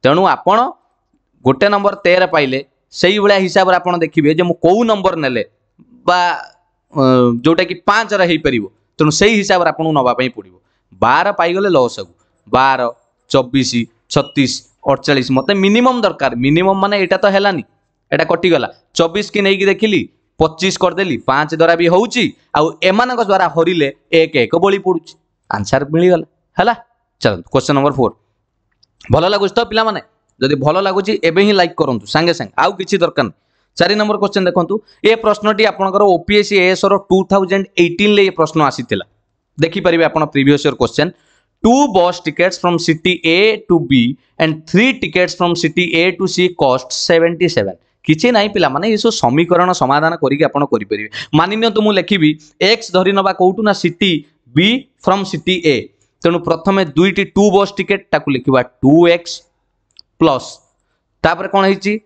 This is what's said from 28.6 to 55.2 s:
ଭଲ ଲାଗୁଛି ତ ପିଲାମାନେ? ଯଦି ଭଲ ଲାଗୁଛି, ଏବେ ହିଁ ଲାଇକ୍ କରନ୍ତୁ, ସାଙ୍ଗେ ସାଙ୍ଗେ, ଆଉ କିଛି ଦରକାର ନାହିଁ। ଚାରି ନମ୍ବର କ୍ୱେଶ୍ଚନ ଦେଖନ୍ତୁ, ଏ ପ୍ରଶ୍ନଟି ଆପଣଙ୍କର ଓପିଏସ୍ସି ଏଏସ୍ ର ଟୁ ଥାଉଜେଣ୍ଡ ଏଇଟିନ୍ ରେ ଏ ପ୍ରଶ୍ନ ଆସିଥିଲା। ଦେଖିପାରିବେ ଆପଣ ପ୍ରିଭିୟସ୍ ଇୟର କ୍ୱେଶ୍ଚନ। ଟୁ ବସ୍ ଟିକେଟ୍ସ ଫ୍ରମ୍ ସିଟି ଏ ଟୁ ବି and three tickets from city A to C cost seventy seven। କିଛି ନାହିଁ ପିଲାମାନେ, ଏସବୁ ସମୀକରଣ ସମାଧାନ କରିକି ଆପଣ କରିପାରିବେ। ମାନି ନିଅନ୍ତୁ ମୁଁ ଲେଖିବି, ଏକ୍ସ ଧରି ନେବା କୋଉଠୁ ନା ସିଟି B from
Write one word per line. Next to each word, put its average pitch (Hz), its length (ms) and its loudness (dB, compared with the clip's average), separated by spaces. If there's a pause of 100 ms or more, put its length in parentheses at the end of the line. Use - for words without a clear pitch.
ଭଲ 160 160 2
ଲାଗୁଛି 202 260 -2
ତ 233 60 0
ପିଲାମାନେ? 214 400 -2 (420)
ଯଦି 139 120 0
ଭଲ 151 260 0
ଲାଗୁଛି, 196 440 -2
ଏବେ 165 180 2
ହିଁ 208 100 2
ଲାଇକ୍ 175 220 0
କରନ୍ତୁ, 123 320 -2
ସାଙ୍ଗେ 165 260 0
ସାଙ୍ଗେ, 113 260 -8
ଆଉ 180 140 2
କିଛି 190 240 -4
ଦରକାର 151 280 -2
ନାହିଁ। - 180 -10 (360)
ଚାରି 180 220 0
ନମ୍ବର 208 220 -2
କ୍ୱେଶ୍ଚନ 196 260 -2
ଦେଖନ୍ତୁ, 175 260 -2 (360)
ଏ - 20 4 (120)
ପ୍ରଶ୍ନଟି 208 460 0
ଆପଣଙ୍କର 190 320 -2 (140)
ଓପିଏସ୍ସି 208 480 0
ଏଏସ୍ 185 280 0
ର - 20 4 (160)
ଟୁ 185 80 4 (140)
ଥାଉଜେଣ୍ଡ 196 320 0 (180)
ଏଇଟିନ୍ 196 360 2
ରେ 202 120 4
ଏ - 80 -18
ପ୍ରଶ୍ନ 156 200 0 (120)
ଆସିଥିଲା। 110 340 -6 (540)
ଦେଖିପାରିବେ 165 520 0
ଆପଣ 156 120 -2 (120)
ପ୍ରିଭିୟସ୍ 139 320 2
ଇୟର 131 160 -2
କ୍ୱେଶ୍ଚନ। 147 260 -2 (560)
ଟୁ 226 100 4 (220)
ବସ୍ 175 280 2
ଟିକେଟ୍ସ 175 380 -2
ଫ୍ରମ୍ 175 240 0
ସିଟି 165 260 0 (120)
ଏ 165 140 2 (300)
ଟୁ 175 80 2 (140)
ବି 123 140 4 (400)
and 160 80 -2 (180)
three 233 200 2 (120)
tickets 180 360 -2
from 175 160 0
city 170 300 -2 (160)
A 170 40 2 (140)
to 190 60 -2 (100)
C - 20 -4 (260)
cost 131 300 0
seventy 170 640 0
seven। 98 180 -2 (320)
କିଛି 156 200 0 (100)
ନାହିଁ 208 180 0
ପିଲାମାନେ, 160 400 -2
ଏସବୁ 220 160 0 (120)
ସମୀକରଣ 170 500 2
ସମାଧାନ 151 400 0 (100)
କରିକି 143 260 0
ଆପଣ 143 140 -2 (100)
କରିପାରିବେ। 104 360 -4 (300)
ମାନି 185 180 0
ନିଅନ୍ତୁ 220 300 -2
ମୁଁ 208 120 2
ଲେଖିବି, 170 320 2 (400)
ଏକ୍ସ 226 240 -2
ଧରି 185 240 2
ନେବା 190 220 0
କୋଉଠୁ 185 280 0
ନା 196 40 2 (100)
ସିଟି 180 300 0 (440)
B - 20 4 (460)
from 190 160 2 (120)